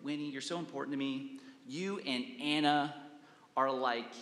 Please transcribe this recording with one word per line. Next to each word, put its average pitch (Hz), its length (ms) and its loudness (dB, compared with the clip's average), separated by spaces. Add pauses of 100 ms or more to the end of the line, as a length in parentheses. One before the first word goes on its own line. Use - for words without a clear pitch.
Winnie, 147 280 -2
you're 135 100 -6
so 170 180 -4
important 139 340 -4
to 139 60 0
me. 135 400 -2 (300)
You 185 380 -2
and 127 180 0 (160)
Anna 147 540 4 (600)
are, 135 160 6
like, 123 500 2